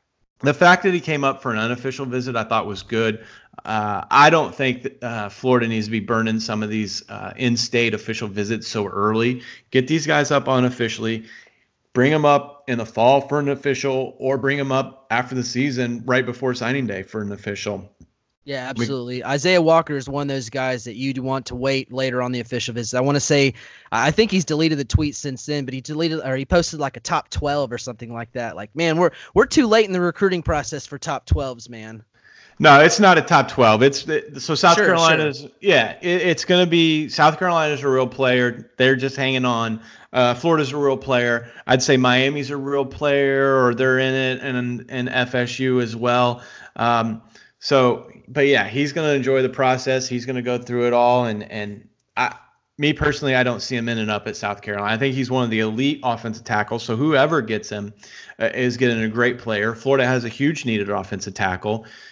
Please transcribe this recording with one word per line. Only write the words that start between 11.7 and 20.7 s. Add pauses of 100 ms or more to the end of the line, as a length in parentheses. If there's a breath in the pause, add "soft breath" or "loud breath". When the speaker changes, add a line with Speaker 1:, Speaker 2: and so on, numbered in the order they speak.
Speaker 1:
bring
'em
up
in
the
fall
for
an
official,
or
bring
'em
up
after
the
season
right
before
signing
day
for
an
official. (540)
Speaker 2:
Yeah,
Speaker 1:
We
Speaker 2:
absolutely.
Isaiah
Walker
is
one
of
those
guys